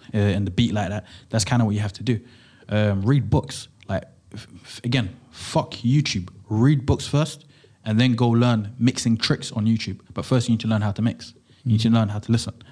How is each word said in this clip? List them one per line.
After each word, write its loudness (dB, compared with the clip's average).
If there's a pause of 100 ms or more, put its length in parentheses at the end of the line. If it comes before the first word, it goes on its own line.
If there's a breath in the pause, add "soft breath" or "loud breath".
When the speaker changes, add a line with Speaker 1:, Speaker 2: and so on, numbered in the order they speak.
(120)
Speaker 1:
uh, -2
in 2
the -2
beat 0
like -2
that?" -8 (240 loud breath)
That's 0
kinda 2
what 2
you 0
have -4
to -16
do. 0 (480 loud breath)
Um, 2
read 2
books. -2 (200)
Like, -4 (300)
f-, -16 (160)
f-, -18
again, 0 (200)
fuck -4
YouTube. 0 (200)
Read 2
books -2
first, -2 (380 soft breath)
and 0
then 4
go 2
learn 2
mixing 0
tricks -4
on -2
YouTube. -2 (120)
But -6
first, 2
you 4
need 0
to -4
learn 2
how 0
to -4
mix. -4 (320 soft breath)
You 2
need 4
to 2
Speaker 2:
Mm. 6
Speaker 1:
learn 4
how -6
to -2
listen. 0 (180 loud breath)